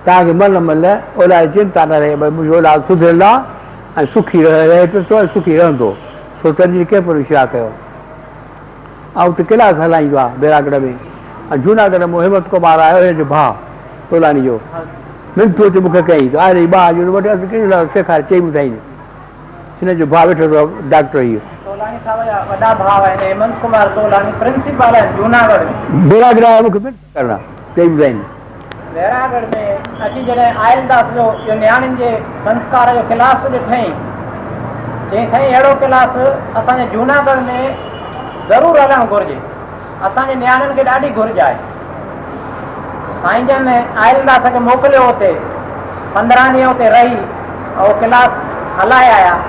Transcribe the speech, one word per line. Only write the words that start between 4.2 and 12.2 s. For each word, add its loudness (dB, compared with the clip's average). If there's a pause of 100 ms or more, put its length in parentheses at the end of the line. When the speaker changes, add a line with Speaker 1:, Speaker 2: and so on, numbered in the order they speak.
Speaker 1:
رهي، 4
رهي 6
پيو -2
ٿو ۽ 2 (160)
سکي 0
رهندو، 0 (480)
ڇو 2
ته 2
هن 2
کي 0
ڪنهن 0
پر -2
وشواس 0
ڪيو. ۽ -4 (1600)
اتي -2
ڪلاس 4
هلائيندو 0
آهي -2
بيراڳڙهه ۾، ۽ 0 (800)
جوناڳڙهه ۾ 2 (160)